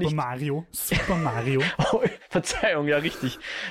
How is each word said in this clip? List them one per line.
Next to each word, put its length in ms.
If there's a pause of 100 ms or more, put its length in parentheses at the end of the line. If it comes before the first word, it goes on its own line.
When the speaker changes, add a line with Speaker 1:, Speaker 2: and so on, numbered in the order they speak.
Speaker 1:
nicht 100
Speaker 2:
Mario. 580
Super 440
Mario. 540
Speaker 1:
<laughs> 80 (160)
Oh, 100 (260)
Verzeihung, 600
ja, 80
richtig. 420 (320)